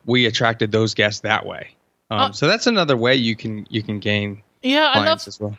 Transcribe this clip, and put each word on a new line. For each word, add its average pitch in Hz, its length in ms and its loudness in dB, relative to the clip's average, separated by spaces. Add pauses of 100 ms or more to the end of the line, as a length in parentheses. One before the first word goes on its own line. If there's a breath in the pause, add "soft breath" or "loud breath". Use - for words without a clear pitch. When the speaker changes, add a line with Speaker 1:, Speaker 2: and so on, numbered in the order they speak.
Speaker 1:
we 120 200 4
attracted 113 460 0
those 110 220 2
guests 104 280 -2
that 107 240 0
way. 90 300 -12 (340)
Um, 110 100 -2
Speaker 2:
Uh, 262 140 0
Speaker 1:
so 143 140 0
that's 220 200 0
another 175 300 2
way 123 180 4
you 117 200 0
can, 107 340 -8
you 113 140 -4
can 107 160 -6
gain 104 420 -2 (220)
Speaker 2:
Yeah, 285 260 2
I 262 40 2
Speaker 1:
clients 226 300 2
Speaker 2:
love, - 40 -14
Speaker 1:
as 202 120 -16
well. 208 200 -6